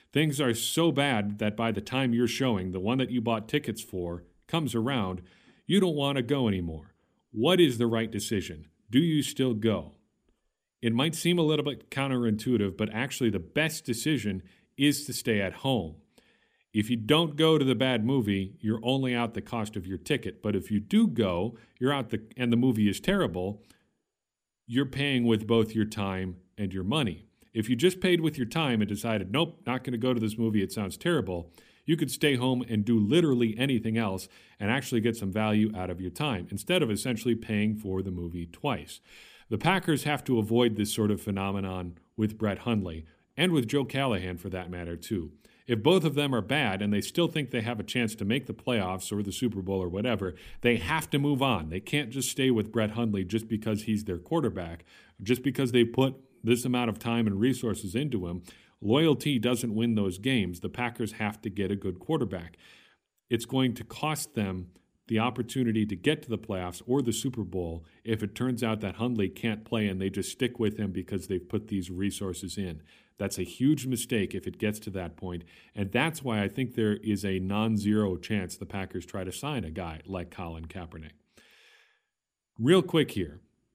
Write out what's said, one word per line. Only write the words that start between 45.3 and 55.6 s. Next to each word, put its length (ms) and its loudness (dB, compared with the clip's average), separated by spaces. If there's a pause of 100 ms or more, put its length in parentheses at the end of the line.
If 180 0
both 220 6
of 100 0
them 180 0
are 80 2
bad 400 0
and 120 0
they 80 2
still 260 0
think 240 -4
they 100 -2
have 180 -4
a 40 -4
chance 320 -2
to 100 -6
make 200 0
the 80 -8
playoffs 580 -2
or 100 -2
the 120 -4
Super 280 -2
Bowl 220 -2
or 60 -2
whatever, 440 -2 (280)
they 160 6
have 320 -2
to 100 2
move 220 2
on. 280 2
They 120 -4
can't 280 -2
just 200 -4
stay 220 2
with 200 2
Brett 200 0
Hundley 340 0
just 240 -4
because 340 -2
he's 220 0
their 120 -4
quarterback, 680 -2 (360)
just 220 2
because 300 0